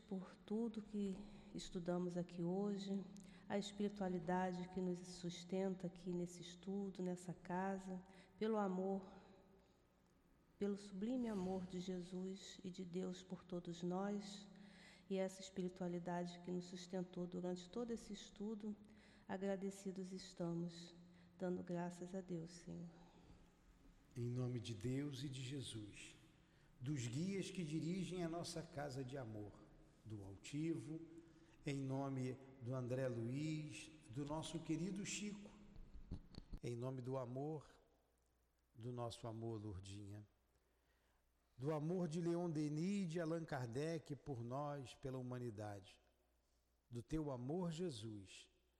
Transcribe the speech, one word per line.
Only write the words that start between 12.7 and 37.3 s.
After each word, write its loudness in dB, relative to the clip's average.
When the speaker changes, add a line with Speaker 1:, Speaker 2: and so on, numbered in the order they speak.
Speaker 1:
Deus 0
por -6
todos -2
nós, 2
e 4
essa 2
espiritualidade 2
que -4
nos 4
sustentou -2
durante 0
todo 0
esse -2
estudo, -4
agradecidos 0
estamos, -2
dando 2
graças -2
a 0
Deus, -2
Senhor. -8
Speaker 2:
Em 2
nome 4
de -2
Deus 2
e -2
de -2
Jesus, -4
dos 2
guias 2
que 0
dirigem 2
a 2
nossa 0
casa -2
de -2
amor, -4
do -4
altivo, 0
em 2
nome 2
do 0
André 2
Luiz, 0
do 0
nosso 0
querido 2
Chico, -2
em 2
nome 0
do 0
amor, 0